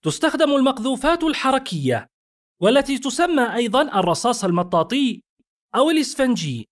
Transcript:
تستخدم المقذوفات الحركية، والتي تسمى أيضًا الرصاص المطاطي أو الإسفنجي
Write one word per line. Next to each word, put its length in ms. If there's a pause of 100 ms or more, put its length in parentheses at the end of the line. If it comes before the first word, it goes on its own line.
تستخدم 500
المقذوفات 680
الحركية، 840 (540)
والتي 360
تسمى 580
أيضًا 440
الرصاص 440
المطاطي 800 (540)
أو 140
الإسفنجي 840